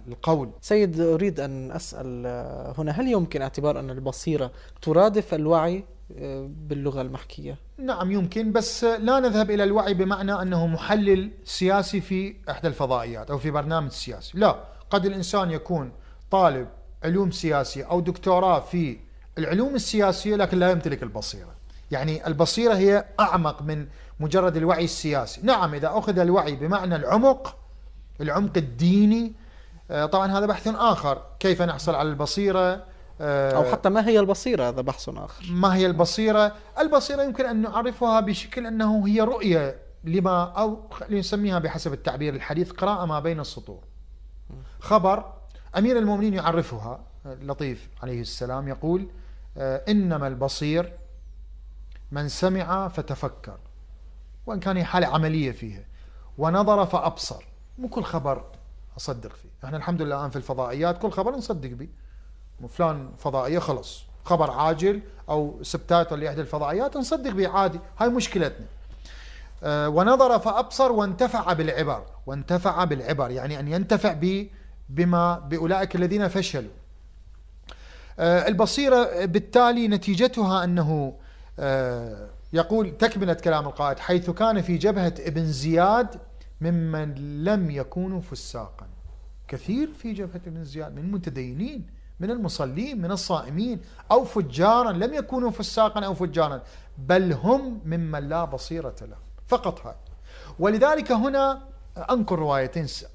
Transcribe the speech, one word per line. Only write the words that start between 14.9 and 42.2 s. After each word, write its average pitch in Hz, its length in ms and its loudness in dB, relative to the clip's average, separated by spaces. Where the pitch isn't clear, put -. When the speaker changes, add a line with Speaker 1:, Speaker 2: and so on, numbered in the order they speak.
Speaker 1:
الإنسان 190 460 0
يكون 156 400 -4
طالب 156 360 4
علوم 180 280 2
سياسية 143 520 -2
أو 175 160 0
دكتوراه 180 600 4
في 151 380 -2
العلوم 202 380 0
السياسية، 202 600 2
لكن 190 240 2
لا 180 120 6
يمتلك 147 320 -2
البصيرة. 104 580 -10
يعني 151 360 -2
البصيرة 170 460 4
هي 196 320 6
أعمق 175 420 2
من 147 260 -6
مجرد 165 380 2
الوعي 165 260 4
السياسي. 147 600 -2
نعم، 196 300 4
إذا 151 240 0
أخذ 214 220 2
الوعي 175 360 4
بمعنى 175 400 0
العمق، 226 640 4
العمق 160 360 0
الديني، 196 760 4
آه، 147 140 0
طبعًا 190 320 2
هذا 208 80 2
بحث 208 220 -2
آخر، 196 540 2
كيف 180 220 2
نحصل 160 340 2
على 147 140 2
البصيرة، 185 760 0
آه، 139 300 2
Speaker 2:
أو 131 120 4
حتى 127 260 2
ما 208 180 4
هي 226 120 6
البصيرة، 196 500 2
هذا 127 120 -2
بحث 131 280 -6
آخر. 107 400 -12
Speaker 1:
ما 185 260 4
هي 185 100 6
البصيرة؟ 208 680 4
البصيرة 285 440 2
يمكن 269 220 -2
أن 226 160 0
نعرفها 226 580 2
بشكل 214 480 -2
أنه 220 400 2
هي 214 140 6
رؤية 196 580 2
لما، 180 400 2
أو 214 480 -2
خلينا - 280 -4
نسميها 202 400 0
بحسب 156 340 -4
التعبير 143 420 -4